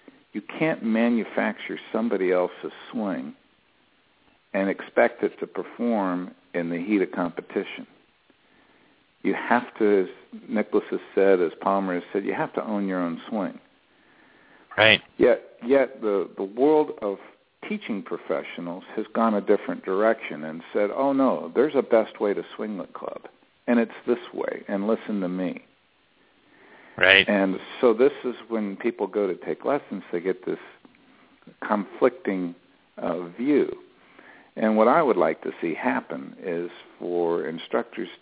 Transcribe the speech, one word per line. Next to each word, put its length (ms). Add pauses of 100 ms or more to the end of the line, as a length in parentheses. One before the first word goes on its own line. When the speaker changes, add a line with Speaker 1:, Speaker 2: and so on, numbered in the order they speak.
(320)
Speaker 1:
You 80
can't 420
manufacture 920 (140)
somebody 400
else's 400 (200)
swing 440 (1160)
and 160
expect 520
it 180
to 60
perform 880 (240)
in 140
the 80
heat 260
of 80
competition. 760 (1400)
You 120
have 440
to, 260
as 440
Nicklaus 420
has 120 (120)
said, 280
as 100 (100)
Palmer 340
has 160
said, 140
you 80
have 200
to 120
own 220
your 120
own 300
swing. 300 (1160)
Speaker 2:
Right. 260 (160)
Speaker 1:
Yet, 260 (220)
yet 360
the, 360
the 60
world 480 (100)
of 160 (500)
teaching 340
professionals 840 (120)
has 180
gone 200
a 80
different 420
direction 640
and 160 (100)
said, 240
"Oh, 180
no, 420
there's 200
a 60
best 400
way 120
to 100 (120)
swing 220
the 80
club, 360 (440)
and 140
it's 120 (140)
this 140 (140)
way, 340
and 200
listen 340
to 60
me." 380 (1300)
Speaker 2:
Right. 320
Speaker 1:
And 320 (220)
so 120
this 200 (100)
is 120 (120)
when 300
people 300
go 200
to 80 (100)
take 200
lessons, 460
they 80
get 260
this 140 (1080)
conflicting, 880 (420)
uh, 320
view. 500 (760)
And 220
what 100
I 140
would 160
like 240
to 180
see 140
happen 680
is 300 (280)
for 480
instructors 640 (120)